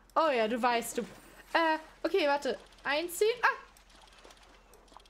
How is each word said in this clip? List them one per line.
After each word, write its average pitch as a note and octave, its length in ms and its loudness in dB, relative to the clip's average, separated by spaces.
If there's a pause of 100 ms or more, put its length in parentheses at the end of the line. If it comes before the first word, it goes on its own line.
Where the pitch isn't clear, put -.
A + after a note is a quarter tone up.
(140)
Oh D#4 160 2
ja, A3+ 180 2
du A#3 140 -2
weißt, A#3+ 340 0
du. A#3+ 60 -2 (500)
Äh, D#4+ 260 2 (240)
okay, E4 240 0
warte. C#4+ 320 0 (260)
Einziehen. F4 580 0
Ah! C5+ 280 0 (1400)